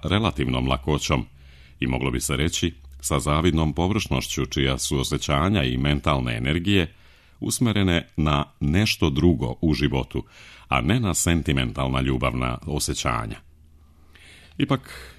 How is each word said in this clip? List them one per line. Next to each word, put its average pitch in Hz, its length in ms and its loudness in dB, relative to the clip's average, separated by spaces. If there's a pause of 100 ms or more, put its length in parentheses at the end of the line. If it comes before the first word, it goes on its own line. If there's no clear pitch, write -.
relativnom 73 640 0
lakoćom 67 560 0 (560)
i, 65 60 0
moglo 64 240 0
bi 62 100 -2
se 67 160 -2
reći, 78 360 0 (280)
sa - 200 0
zavidnom 78 520 2
površnošću, 80 760 -2
čija 65 320 0
su 67 220 -2
osjećanja 76 640 0
i 62 120 0
mentalne 67 600 0
energije 85 580 0 (460)
usmerene 101 760 0
na 76 280 2 (160)
nešto 82 500 2
drugo 65 500 2
u 78 140 2
životu, 67 500 0 (440)
a - 120 2
ne 98 200 2
na 98 140 0
sentimentalna 67 840 0
ljubavna 64 640 -2
osjećanja.” 65 720 -4 (1200)
Ipak, - 600 -4